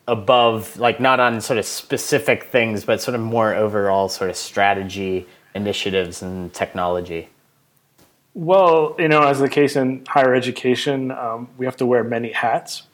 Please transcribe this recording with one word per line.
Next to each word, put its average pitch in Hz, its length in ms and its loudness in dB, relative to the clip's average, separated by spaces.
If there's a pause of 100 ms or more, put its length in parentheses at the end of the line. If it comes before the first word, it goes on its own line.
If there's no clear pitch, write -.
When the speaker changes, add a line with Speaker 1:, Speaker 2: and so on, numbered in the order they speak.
Speaker 1:
above, 117 720 2
like, 117 220 0
not 131 180 4
on 117 220 2
sort 117 180 -2
of 98 80 -4
specific - 760 -2
things, 113 400 0
but 110 180 0
sort 123 140 -4
of 113 40 -4
more 110 360 0
overall 101 520 0
sort 92 220 -4
of 87 60 -6
strategy, 98 880 -2 (260)
initiatives, 95 680 -4
and 92 320 -10
technology. 87 720 -6 (1080)
Speaker 2:
Well, 165 680 4
you 160 80 2
know, 151 140 6
as 139 180 2
the 139 80 2
case 139 260 2
in 131 320 -2
higher 131 260 4
education, 127 760 -2
um, 120 460 -8
we 127 100 -6
have 127 120 -6
to 127 80 0
wear 120 180 4
many 117 260 -4
hats, - 640 -4